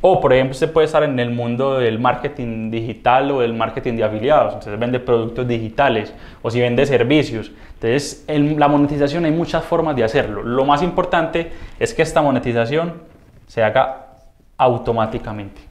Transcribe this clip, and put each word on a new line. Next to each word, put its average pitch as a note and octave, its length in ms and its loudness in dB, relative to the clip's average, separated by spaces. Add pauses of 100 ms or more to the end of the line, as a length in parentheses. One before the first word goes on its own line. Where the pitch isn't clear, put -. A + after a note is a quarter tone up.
O, F#3 140 4
por F#3 100 4
ejemplo, C3 200 4
usted D#3+ 200 -2
puede D#3 140 4
estar D#3 180 2
en C3+ 160 -2
el A#2+ 120 -2
mundo A#2+ 480 -2
del A2+ 180 0
marketing A#2+ 720 -4
digital A#2 600 0
o C#3 80 0
del A#2 140 0
marketing A2+ 400 -4
de A2+ 100 -2
afiliados. A2 500 2
Entonces G#2+ 260 -10
vende B2 200 -2
productos A#2+ 480 0
digitales A#2 680 -2 (300)
o A#2 80 -2
si A#2+ 100 0
vende A#2+ 240 2
servicios. A#2+ 680 2 (220)
Entonces, C3 540 -2
en D3+ 320 0
la D3 80 6
monetización C#3+ 580 2
hay D3+ 60 0
muchas E3 340 -2
formas D#3+ 300 0
de A#2+ 80 2
hacerlo. A2 400 -2
Lo B2 200 0
más C#3+ 200 2
importante F3 680 -2 (280)
es - 140 -2
que D#3 100 2
esta D#3 180 2
monetización C3+ 720 0 (540)
se - 160 -2
haga - 420 0 (520)
automáticamente. A2+ 1120 -2